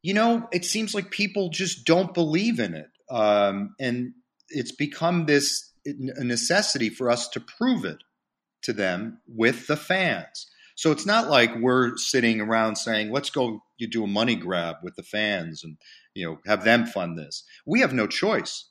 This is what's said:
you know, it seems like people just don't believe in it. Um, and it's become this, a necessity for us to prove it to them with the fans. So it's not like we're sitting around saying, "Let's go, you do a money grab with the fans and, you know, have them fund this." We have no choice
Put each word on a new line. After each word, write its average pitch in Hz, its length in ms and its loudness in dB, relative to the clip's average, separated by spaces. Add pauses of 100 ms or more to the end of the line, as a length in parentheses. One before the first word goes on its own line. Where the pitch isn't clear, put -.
you 190 140 -2
know, 233 360 4
it 180 140 -2
seems 214 300 -4
like 196 160 -4
people 202 380 -2
just 175 360 -6
don't 175 260 4
believe 175 480 0
in 95 140 -2
it. 76 160 -12 (180)
Um, 104 720 2
and 123 340 -4 (360)
it's 135 220 -6
become 160 560 0
this, - 460 2 (120)
a 135 380 -8
necessity 123 680 0
for 120 220 -2
us 120 180 0
to - 100 -8
prove 233 460 -2
it 80 180 -8 (600)
to 123 100 -4
them 101 540 -4
with 117 400 0
the 151 100 0
fans. 156 720 -4 (280)
So 160 140 2
it's 147 140 -2
not 214 240 2
like 117 260 6
we're 127 400 2
sitting 117 460 0
around 110 340 0
saying, 107 340 -2
"Let's 139 200 -4
go, 120 340 -2 (140)
you 117 100 -6
do 113 160 -2
a 101 40 -2
money 110 280 2
grab 85 480 -4
with 90 140 -12
the 90 60 -16
fans 95 600 -4
and, 78 140 -18 (360)
you 92 120 -8
know, 80 200 -8
have 101 200 0
them 117 200 6
fund 85 320 -6
this." - 280 -14 (200)
We 208 140 0
have 175 140 2
no 107 140 0
choice - 640 -2